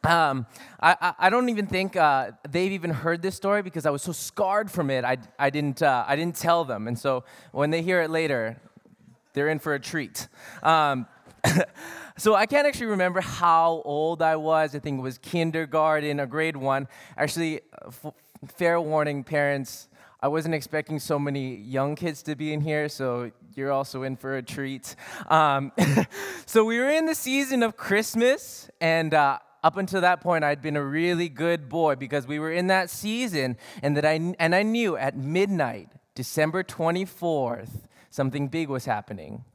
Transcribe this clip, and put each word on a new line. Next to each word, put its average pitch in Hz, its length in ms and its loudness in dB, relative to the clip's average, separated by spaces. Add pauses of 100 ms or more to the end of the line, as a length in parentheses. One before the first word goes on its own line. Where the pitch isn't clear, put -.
um, 151 420 4 (340)
I, 175 200 6
I, 175 180 -2
I 185 120 6
don't 247 180 2
even 208 180 -2
think, 190 300 -2
uh, 139 340 4 (180)
they've 180 220 0
even 170 220 -4
heard 165 280 -2
this 185 140 -4
story 202 280 0
because 170 220 -8
I 156 60 4
was 143 100 -2
so 180 120 -6
scarred 202 580 -2
from 151 200 -2
it, 127 140 0
I, 131 120 0 (240)
I 139 100 4
didn't, 147 320 -2
uh, 127 240 4
I 139 80 2
didn't 165 220 -2
tell 170 280 2
them. 110 220 -6
And 120 100 -4
so 127 280 -2 (260)
when 147 200 0
they 165 120 0
hear 180 200 2
it 160 60 0
later, 135 520 -2 (720)
they're 143 160 0
in 156 100 0
for 151 160 -2
a 139 60 -4
treat. - 480 -8 (340)
Um, 147 460 2 (360)
<laughs> - 720 -2
so 214 200 4
I 208 100 4
can't 285 180 2
actually 269 220 0
remember 185 340 2
how 165 640 4
old 156 380 -2
I 160 140 4
was. 156 380 2
I 147 40 -6
think 139 220 -4
it - 20 -8
was 131 160 -8
kindergarten 156 1000 0
or 139 60 -2
grade 156 300 -2
one. 135 300 -2 (300)
Actually, 156 460 -2 (200)
uh, - 60 -18
f-, 147 260 -16 (320)
fair 170 340 0
warning, 151 440 0
parents, 143 640 -2 (320)
I 139 80 0
wasn't 160 260 -2
expecting 151 460 -4
so 147 180 -2
many 139 380 -4
young 135 400 -2
kids 160 260 -6
to 151 140 -6
be 151 160 -6
in 151 80 -2
here, 151 280 -2
so 123 440 -4 (220)
you're 135 180 -4
also 135 320 -2
in 131 120 -6
for 135 200 -6
a 131 60 -6
treat. 135 520 -8 (320)
Um, 143 460 4 (360)
<laughs> - 380 -12
so 220 180 6
we 226 140 0
were 262 100 2
in 320 180 2
the 320 100 0
season 262 480 0
of 214 120 -2
Christmas, - 920 0 (100)
and, 165 320 2
uh, 143 280 4 (240)
up 165 120 4
until 190 260 -2
that 180 180 4
point, 165 240 2
I'd 143 180 0
been 151 140 -2
a 143 80 0
really 170 440 0
good 151 400 -2
boy 156 280 2
because 131 320 -4
we 151 100 -4
were 160 140 -4
in 180 160 0
that 185 220 2
season, 196 640 -4 (260)
and 143 140 2
that 147 80 0
I, 156 80 4 (260)
and 165 160 2
I 196 80 4
knew 220 340 0
at 120 200 -2
midnight, 151 720 -2 (260)
December 160 480 -2
twenty-fourth, 160 1300 -4 (200)
something 139 380 -2
big 160 220 -4
was 131 160 -6
happening. 104 600 -6 (100)